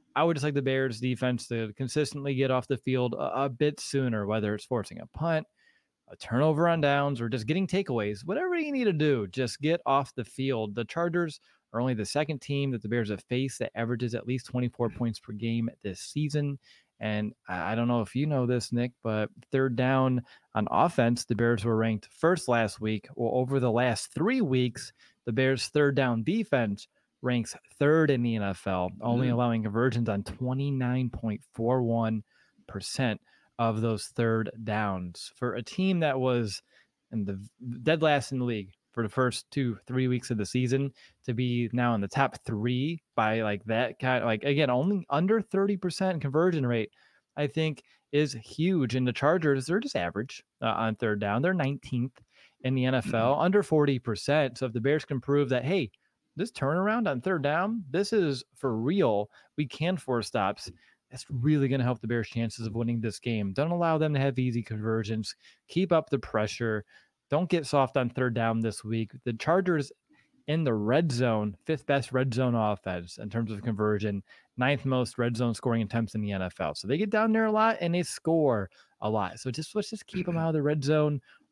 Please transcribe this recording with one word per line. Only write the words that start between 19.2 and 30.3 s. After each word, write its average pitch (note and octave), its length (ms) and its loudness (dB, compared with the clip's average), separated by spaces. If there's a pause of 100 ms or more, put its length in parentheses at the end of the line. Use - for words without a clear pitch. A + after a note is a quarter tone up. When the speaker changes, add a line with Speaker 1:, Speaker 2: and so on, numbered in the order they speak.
Speaker 1:
third C3 280 0
down C3 460 2 (300)
on G#2+ 160 0
offense, A#2+ 540 4
the A#2+ 120 -2
Bears A#2 280 2
were A2+ 140 2
ranked A2 340 0
first E3+ 380 0
last A2+ 320 2
week. A2 340 -2
Well, A#2 180 0
over B2+ 280 2
the B2 100 2
last A#2+ 420 0
three A#3 280 0
weeks, B2+ 500 0 (340)
the A#2+ 60 -4
Bears' C3 380 2
third C#3+ 260 2
down A#2+ 280 2
defense B2+ 640 0 (340)
ranks B2 320 -2 (220)
third D3+ 320 6
in B2 140 4
the A#2 120 2
N G#2+ 80 0
F G2 220 -4
L, F#2 260 0 (100)
only A#2+ 260 2
Speaker 2:
Mm. A#2+ 60 2
Speaker 1:
allowing A#2 300 2
conversions A#2 460 0
on G2+ 140 -2
twenty-nine B2+ 840 -2